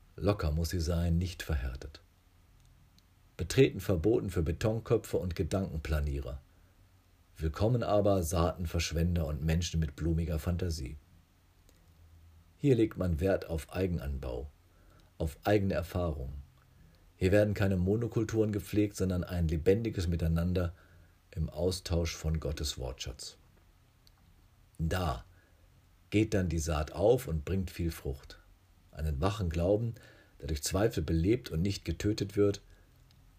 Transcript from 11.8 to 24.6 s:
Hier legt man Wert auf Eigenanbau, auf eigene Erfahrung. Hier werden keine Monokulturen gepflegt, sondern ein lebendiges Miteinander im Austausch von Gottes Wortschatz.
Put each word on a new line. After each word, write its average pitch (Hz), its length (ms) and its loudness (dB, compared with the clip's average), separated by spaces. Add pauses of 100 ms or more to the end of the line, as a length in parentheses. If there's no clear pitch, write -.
Hier 139 180 4
legt 110 220 2
man 90 220 0
Wert 95 300 2
auf 82 240 -6
Eigenanbau, 69 760 -4 (680)
auf 80 260 -4
eigene 101 300 2
Erfahrung. 76 580 -4 (840)
Hier 92 140 2
werden 104 240 6
keine 98 200 2
Monokulturen 107 760 0
gepflegt, 104 440 0
sondern 90 280 0
ein 85 240 0
lebendiges 95 600 2
Miteinander 85 640 0 (580)
im 80 180 -4
Austausch 85 640 -2
von 80 240 -2
Gottes 78 380 -6
Wortschatz. - 600 -10 (1400)